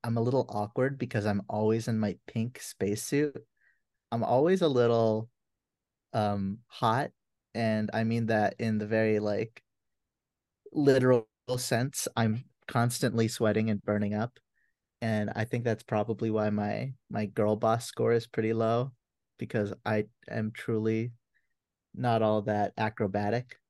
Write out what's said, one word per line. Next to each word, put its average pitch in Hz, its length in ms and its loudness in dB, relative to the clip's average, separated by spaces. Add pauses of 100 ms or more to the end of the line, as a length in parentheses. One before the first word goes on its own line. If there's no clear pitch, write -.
I'm 113 140 -2
a 117 60 2
little 127 260 2
awkward 127 500 -2
because 117 280 -2
I'm 101 220 0
always 110 380 0
in 113 140 -2
my 101 160 -2 (100)
pink 113 340 -4
spacesuit. 139 760 -2 (720)
I'm 117 140 -2
always 170 380 4
a 160 60 4
little, 113 600 4 (880)
um, 101 520 0
hot, 123 440 0 (440)
and 107 380 0
I 113 120 0
mean 113 220 -2
that 107 320 2
in 110 200 0
the 104 80 -4
very, 110 340 2
like, 104 420 -4 (1080)
literal 127 540 6 (300)
sense. 123 600 -2
I'm 113 280 0 (240)
constantly 113 600 0
sweating 110 420 2
and 101 120 -2
burning 104 320 -2
up, 113 240 -6 (600)
and 107 340 -2
I 107 100 -2
think 120 200 -4
that's 117 180 0
probably 107 480 -2
why 107 200 0
my, 104 420 -2 (180)
my 107 160 -4
girl 104 300 0
boss 113 300 0
score 117 260 0
is 113 140 0
pretty 110 260 -2
low, 113 400 0 (460)
because 107 340 -4 (120)
I 107 220 0 (240)
am 110 220 -4
truly 113 600 -2 (840)
not 113 280 0
all 107 200 2
that 104 360 -2
acrobatic. 107 800 -2 (120)